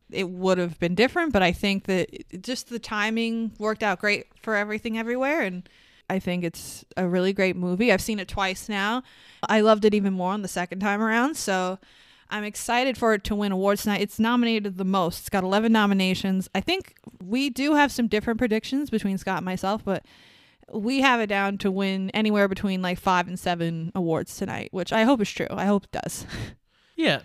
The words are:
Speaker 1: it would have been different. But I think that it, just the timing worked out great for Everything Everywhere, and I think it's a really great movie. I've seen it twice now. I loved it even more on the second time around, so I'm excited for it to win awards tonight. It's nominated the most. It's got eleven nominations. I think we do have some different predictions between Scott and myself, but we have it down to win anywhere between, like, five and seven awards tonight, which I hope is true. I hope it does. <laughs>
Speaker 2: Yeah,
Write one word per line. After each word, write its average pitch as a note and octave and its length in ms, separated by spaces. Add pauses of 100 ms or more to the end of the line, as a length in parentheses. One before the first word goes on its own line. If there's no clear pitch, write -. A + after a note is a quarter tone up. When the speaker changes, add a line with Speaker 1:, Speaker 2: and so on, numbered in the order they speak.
Speaker 1:
it F#3+ 180
would F#3 300
have F3 220
been F3 160
different. C#4+ 360
But G3 120
I F3 80
think G3 340
that F#3 260
it, - 300
just - 280
the A#3+ 100
timing A3+ 800
worked G#3+ 240
out G3 160
great G#3 260 (160)
for A3 140
Everything G#3+ 420
Everywhere, C4 440
and F3+ 280 (400)
I F#3+ 80
think F3+ 260
it's - 400 (140)
a F3+ 100
really F3+ 260
great F#3+ 220
movie. F3+ 360
I've F#3 100
seen G#3+ 180
it F3+ 80
twice F#3+ 400
now. A3 360 (440)
I G#3+ 140
loved G#3+ 240
it G#3 80
even G3 200
more F#3 180
on G#3 100
the F#3+ 60
second F3+ 320
time G3+ 240
around, A#3 340
so F#3 400 (540)
I'm G#3 120
excited A#3+ 540
for A3+ 160
it G#3 120
to G#3+ 100
win G3+ 160
awards G3 320
tonight. G#3 180
It's G#3 180
nominated A3+ 580
the F#3+ 80
most. F#3 340
It's - 100
got F#3+ 140
eleven G#3 280
nominations. F#3+ 840
I F#3+ 80
think F#4 340 (280)
we B3+ 260
do C#4 260
have C#4+ 160
some A#3 160
different G#3+ 300
predictions B3 520
between G3+ 280
Scott F#3+ 200
and F3 80
myself, F#3+ 400
but F#3+ 200 (680)
we A#3+ 300
have C4 180
it A3 60
down G3 320
to G3 140
win F#3+ 400
anywhere G#3 360
between, F#3+ 360
like, F3+ 160
five F3+ 280
and F3+ 120
seven E3+ 560
awards E3+ 420
tonight, - 340
which F3+ 220
I A3+ 100
hope B3+ 160
is G3+ 120
true. - 180
I F#3 160
hope G3+ 200
it - 180
does. - 280
<laughs> - 40 (640)
Speaker 2:
Yeah, G3 260